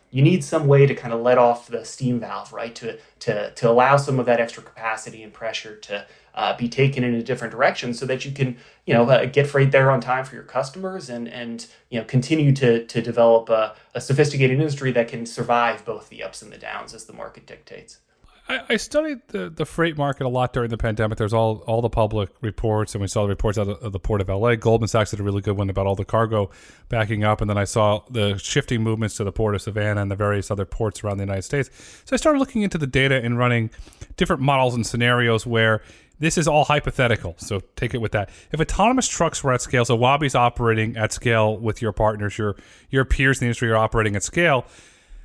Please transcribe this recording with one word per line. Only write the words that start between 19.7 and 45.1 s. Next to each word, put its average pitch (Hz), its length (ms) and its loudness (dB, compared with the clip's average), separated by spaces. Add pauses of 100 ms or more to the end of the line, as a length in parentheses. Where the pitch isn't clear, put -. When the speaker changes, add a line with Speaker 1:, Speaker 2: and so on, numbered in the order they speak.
Speaker 2:
market 143 280 -2
a - 20 -2
lot 123 240 -2
during 120 180 -2
the 113 80 -4
pandemic. 110 400 -2
There's 107 160 0
all, 110 320 0
all 117 160 0
the 117 80 0
public 107 400 0 (100)
reports, 107 540 -2
and 101 80 -4
we 98 60 -4
saw 107 140 0
the 101 80 0
reports 104 280 0
out 101 80 0
of, 101 160 -8
of 104 100 -8
the 101 60 -8
Port 104 220 -2
of 95 100 -4
L 101 160 0
A. 120 100 4
Goldman 113 300 2
Sachs 110 240 0
did 98 80 -6
a 101 60 -6
really 101 180 -2
good 101 160 -2
one 98 100 -2
about 98 200 -2
all 98 80 0
the 98 80 -4
cargo 110 460 0 (380)
backing 107 360 0
up, 107 160 2
and 107 100 -2
then 101 80 0
I 101 60 0
saw 107 440 2
the 101 280 0
shifting 113 480 -2
movements 110 320 -2
to 110 80 -4
the 98 80 -4
Port 104 240 -2
of 92 60 -6
Savannah 104 400 -2
and 98 80 -2
the 98 40 -2
various 104 380 -2
other 98 120 -4
ports - 380 -6
around 101 140 -4
the 98 80 -6
United 98 180 -4
States. 139 260 -4 (360)
So - 100 -2
I - 20 0
started 302 220 2
looking 247 240 0
into 185 160 -2
the 147 80 -2
data 135 300 2
and 120 200 -2
running 120 340 2 (460)
different 170 240 0
models 131 360 2
and 113 100 -2
scenarios 120 580 2
where 113 380 2 (380)
this 156 160 0
is 165 120 2
all 147 160 4
hypothetical, 120 720 2
so 98 220 -6 (160)
take 120 180 -4
it 127 40 -4
with 110 140 -2
that. 101 180 -2 (200)
If 151 100 -4
autonomous 220 460 2
trucks - 380 -2
were 131 80 2
at 123 100 0
scale, 123 220 2
so 117 120 2
Waabi's 131 380 2
operating 113 640 2
at 110 160 -2
scale 110 440 2
with 110 240 -4
your 107 120 -2
partners, 104 440 -2
your, 104 200 -2 (340)
your 131 140 2
peers 135 340 2
in 127 60 -2
the - 20 0
industry 117 240 0
are 110 60 4
operating 110 400 2
at 98 80 -4
scale, 165 420 0 (580)